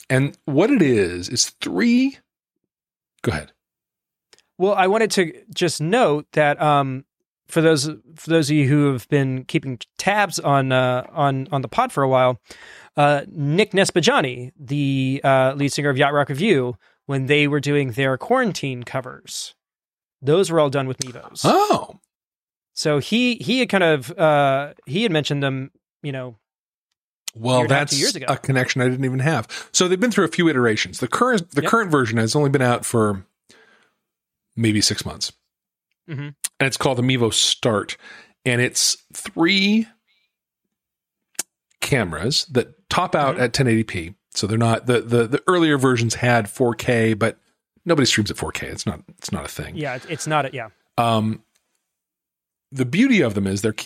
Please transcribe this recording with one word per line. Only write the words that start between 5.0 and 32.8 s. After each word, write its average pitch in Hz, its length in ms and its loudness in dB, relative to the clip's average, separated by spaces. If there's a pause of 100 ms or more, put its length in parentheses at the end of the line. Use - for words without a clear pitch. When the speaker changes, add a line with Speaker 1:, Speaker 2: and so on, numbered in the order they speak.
Speaker 2:
to 175 300 -2 (100)
just - 300 -2
note 160 500 2
that, 147 300 2
um, 139 420 0 (420)
for - 140 0
those, 156 240 4 (300)
for 156 160 -12
those 160 180 2
of 151 80 2
you 143 120 4
who 143 240 4
have 123 180 -6
been 131 340 0
keeping 135 340 -4 (200)
tabs 202 400 0
on, 139 340 2
uh, 127 400 0
on, 139 400 -2
on 139 80 -2
the 127 80 -8
pod 247 240 -2
for 143 100 -2
a 135 60 2
while, 127 320 2 (560)
uh, 147 320 2
Nick 160 440 0
Nespagiani, 165 840 0
the, 135 640 -2
uh, 135 340 4
lead 143 140 0
singer 147 200 -2
of 127 80 0
Yacht 143 160 2
Rock 143 160 0
Review, 139 460 0 (300)
when 135 200 -4
they 147 220 4
were 143 120 0
doing 143 320 0
their 135 240 0
quarantine 147 680 -4
covers, - 680 -12 (680)
those 160 280 2
were 165 100 2
all 143 100 2
done 135 160 -2
with 127 120 -8
Mevos. - 460 -14
Speaker 1:
Oh. 381 540 2 (760)
Speaker 2:
So 151 280 -2
he, 240 340 0
he 208 240 -2
had 247 100 0
kind 185 160 2
of, 147 280 0
uh, 147 600 2 (140)
he 175 160 -4
had 233 100 0
mentioned 147 300 -2
them, 135 300 -6 (300)
you 147 100 -8
know, 127 240 -12 (1000)
Speaker 1:
Well, 120 220 0
Speaker 2:
year 123 80 4
and 117 80 2
a - 20 6
half, 143 80 4
Speaker 1:
that's 147 120 -4
Speaker 2:
two 139 40 -2
years 202 160 -2
ago. 131 140 -10
Speaker 1:
a 139 100 0
connection 131 420 -2
I 127 80 2
didn't 127 160 -2
even 131 140 -2
have. 135 540 -4
So 180 160 2
they've 185 100 0
been 233 140 0
through 190 140 2
a - 20 -6
few 170 200 2
iterations. 117 520 0
The - 80 -4
current, 240 420 0
the 139 120 -2
Speaker 2:
Yep. - 80 -2
Speaker 1:
current 220 200 2
version 123 280 2
has 113 180 0
only 147 140 2
been 135 120 2
out 120 240 2